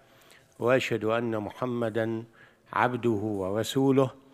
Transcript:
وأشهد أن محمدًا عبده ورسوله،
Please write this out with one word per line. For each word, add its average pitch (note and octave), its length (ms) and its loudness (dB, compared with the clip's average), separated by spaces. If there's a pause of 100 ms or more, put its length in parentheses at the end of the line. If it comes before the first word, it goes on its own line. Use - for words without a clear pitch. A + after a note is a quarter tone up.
(580)
وأشهد A#2 460 0
أن A2+ 340 0
محمدًا A2+ 840 -4 (480)
عبده A#2+ 380 2
ورسوله، A2 1000 2 (240)